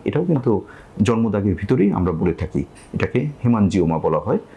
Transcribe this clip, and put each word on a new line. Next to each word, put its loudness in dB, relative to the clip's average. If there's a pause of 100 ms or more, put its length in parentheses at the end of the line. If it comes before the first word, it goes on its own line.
এটাও 0
কিন্তু 0 (400)
জন্মদাগের 2
ভিতরেই 0
আমরা 0
বলে 0
থাকি, -4 (300)
এটাকে -2
হেমানজিওমা 0
বলা 0
হয়। -2 (200)